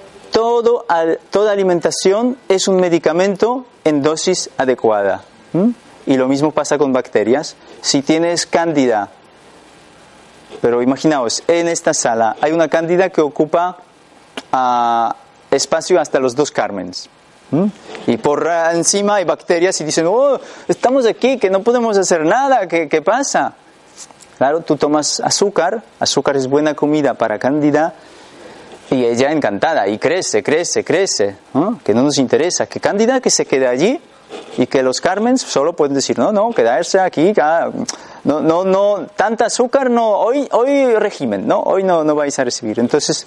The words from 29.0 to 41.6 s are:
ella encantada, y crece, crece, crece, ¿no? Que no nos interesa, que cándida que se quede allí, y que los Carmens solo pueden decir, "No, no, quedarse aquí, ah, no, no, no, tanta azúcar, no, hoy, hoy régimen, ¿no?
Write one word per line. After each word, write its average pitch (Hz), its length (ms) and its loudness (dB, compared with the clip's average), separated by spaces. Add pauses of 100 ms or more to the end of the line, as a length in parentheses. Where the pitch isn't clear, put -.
ella 120 280 2
encantada, 117 560 0
y 107 100 -2
crece, 143 440 0
crece, 151 420 -2
crece, 143 520 -2 (180)
¿no? 196 280 0
Que 104 120 0
no 120 80 2
nos 143 160 0
interesa, 127 480 0
que - 140 -12
cándida 226 400 0
que 220 100 0
se - 160 0
quede 131 200 0
allí, 165 340 0 (580)
y 131 80 0
que 135 160 0
los 127 180 -2
Carmens 220 420 0
solo 151 320 -2
pueden 143 200 0
decir, 123 240 -2
"No, 156 140 0
no, 214 200 0
quedarse 143 460 2
aquí, 180 420 2
ah, 151 300 0 (540)
no, 143 160 0
no, 160 240 0
no, 190 500 0
tanta 214 320 0
azúcar, 247 440 0
no, 226 280 2
hoy, 233 320 0
hoy 262 460 2
régimen, 123 500 -2
¿no? 170 140 2